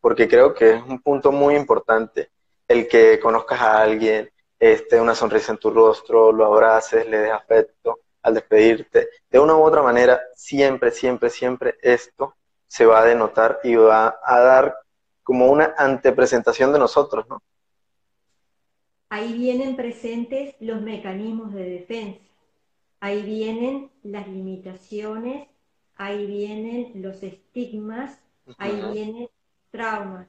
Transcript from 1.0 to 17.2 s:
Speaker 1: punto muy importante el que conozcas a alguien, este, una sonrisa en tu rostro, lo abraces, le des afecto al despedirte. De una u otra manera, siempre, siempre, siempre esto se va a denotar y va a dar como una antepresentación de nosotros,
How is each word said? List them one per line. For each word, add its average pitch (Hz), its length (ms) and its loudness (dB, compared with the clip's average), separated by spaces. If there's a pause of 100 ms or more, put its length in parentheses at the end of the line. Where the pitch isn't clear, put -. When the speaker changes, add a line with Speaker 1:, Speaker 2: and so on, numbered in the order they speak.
Speaker 1:
punto 139 300 0
muy 143 240 2
importante 113 760 -2 (360)
el 120 200 2
que 110 320 6
conozcas 117 420 -2
a 110 200 2
alguien, 110 500 -2 (280)
este, 113 420 4
una 117 140 0
sonrisa 110 360 -2
en 107 60 -6
tu 110 140 -2
rostro, 113 600 4
lo 110 140 2
abraces, 113 640 2
le 110 120 -4
des 107 120 -2
afecto 113 680 -2 (220)
al 113 140 0
despedirte. 110 760 0 (200)
De 127 100 4
una 156 160 4
u 156 80 4
otra 156 180 2
manera, 123 400 2 (140)
siempre, 135 560 -2
siempre, 123 380 -4
siempre 123 520 -6
esto 123 540 -2 (320)
se - 180 0
va 113 160 6
a 113 40 4
denotar 113 580 0
y 120 120 0
va 110 480 4
a 127 160 2
dar 131 380 4 (460)
como 127 240 0
una 156 300 2
antepresentación 131 960 0
de 147 60 2
nosotros, 120 480 -2